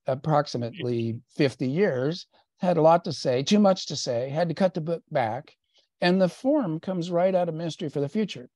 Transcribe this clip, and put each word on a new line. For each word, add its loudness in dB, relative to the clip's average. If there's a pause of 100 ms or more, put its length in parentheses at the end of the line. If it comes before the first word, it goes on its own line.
approximately -2 (160)
fifty 0
years, -2 (340)
had 2
a 4
lot 6
to -4
say, -2
too 4
much 4
to -8
say, -4
had -2
to -6
cut 2
the -4
book -6
back. -4 (440)
And 4
the 4
form 0
comes -4
right 2
out 0
of -6
Ministry -6
for -4
the -2
Future. -4